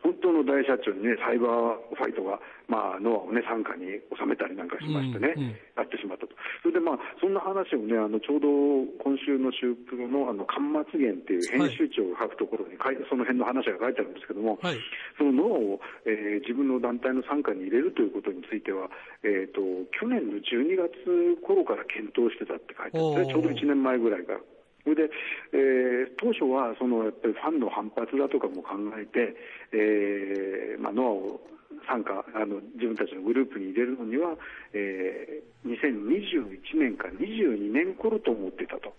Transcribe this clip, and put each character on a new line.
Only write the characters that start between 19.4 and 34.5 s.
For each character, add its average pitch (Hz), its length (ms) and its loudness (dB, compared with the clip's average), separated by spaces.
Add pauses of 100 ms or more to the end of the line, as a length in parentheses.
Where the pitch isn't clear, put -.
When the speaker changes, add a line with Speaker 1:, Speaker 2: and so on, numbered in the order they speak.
Speaker 1:
ー - 60 -16
と、 101 80 -2 (320)
去 220 160 -4
年 214 240 0
の 104 80 -6
十 123 220 0
二 180 140 2
月 175 140 0 (520)
頃 190 220 4
か 123 120 0
ら - 80 -8
検 - 260 -8
討 120 220 2
し - 60 -14
て - 80 -6
た - 80 -6
っ - 60 -8
て - 160 -18
書 - 100 -8
い - 40 -8
て 165 80 -2
あ - 20 2
っ 156 140 2
て、 139 60 4
Speaker 2:
お - 40 4
ー。 - 20 0
Speaker 1:
ち 135 80 -4
ょ 160 40 4
う 156 40 4
ど 151 80 2
一 131 140 -2
年 139 180 4
前 131 160 4
ぐ 117 120 4
ら 95 80 0
い 90 60 -8
か - 100 -6
ら。 101 60 -8 (420)
そ 151 80 2
れ 151 60 6
で、 156 140 4 (420)
え 147 40 0 (540)
ー、 - 80 -20
当 233 140 2
初 143 180 2
は 127 260 0
そ 127 120 0
の 113 160 4
や 107 60 0
っ - 20 -12
ぱ - 160 -2
り 104 60 2
フ - 40 -6
ァ 151 120 -2
ン 160 100 2
の 120 100 2
反 107 240 -4
発 120 240 0
だ 139 100 2
と 135 120 2
か 104 80 -2
も 92 140 -6
考 98 120 -8 (240)
え 104 80 -8
て、 120 300 0 (360)
え 101 1040 2
ー、 110 60 -6
ま 110 80 -2
あ、 - 20 -6
ノ 117 120 2
ア - 80 4
を 98 280 -4 (460)
傘 123 160 0
下、 101 220 -4 (100)
あ 110 100 0
の、 101 140 -4 (160)
自 117 120 0
分 110 100 0
た 101 100 0
ち - 80 -12
の 92 80 -10
グ 107 100 2
ル 131 140 4
ー 135 60 -14
プ 117 80 -8
に 95 100 -6
入 92 40 -8
れ 120 120 2
る 127 100 -4
の 123 80 -8
に 113 120 -2
は、 165 180 0 (400)